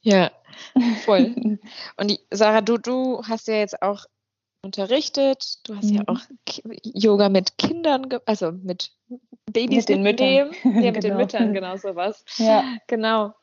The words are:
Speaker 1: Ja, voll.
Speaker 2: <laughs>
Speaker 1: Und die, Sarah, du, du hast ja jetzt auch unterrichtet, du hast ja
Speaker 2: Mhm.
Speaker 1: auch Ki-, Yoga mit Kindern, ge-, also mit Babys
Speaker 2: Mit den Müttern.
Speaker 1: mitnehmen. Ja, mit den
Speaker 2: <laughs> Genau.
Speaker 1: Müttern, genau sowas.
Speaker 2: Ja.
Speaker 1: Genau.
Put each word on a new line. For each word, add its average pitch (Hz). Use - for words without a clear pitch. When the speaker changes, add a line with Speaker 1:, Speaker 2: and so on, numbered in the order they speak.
Speaker 1:
Ja, 190
voll. 226
Speaker 2:
<laughs> -
Speaker 1:
Und 208
die, -
Sarah, 214
du, 226
du 254
hast 226
ja 220
jetzt 208
auch 202
unterrichtet, 269
du 214
hast 208
ja 208
Speaker 2:
Mhm. 208
Speaker 1:
auch 233
Ki-, -
Yoga 202
mit 190
Kindern, 294
ge-, 247
also 196
mit 185
Babys 233
Speaker 2:
Mit -
den 196
Müttern. 262
Speaker 1:
mitnehmen. 233
Ja, 240
mit 220
den 214
Speaker 2:
<laughs> 202
Genau. 202
Speaker 1:
Müttern, 208
genau 190
sowas. 196
Speaker 2:
Ja. 220
Speaker 1:
Genau. 220